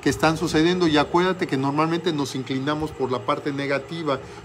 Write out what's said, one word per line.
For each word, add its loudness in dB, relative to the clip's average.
que 2
están 2
sucediendo, 4
y 4
acuérdate 2
que -2
normalmente 0
nos -2
inclinamos -4
por -2
la -2
parte -2
negativa, -2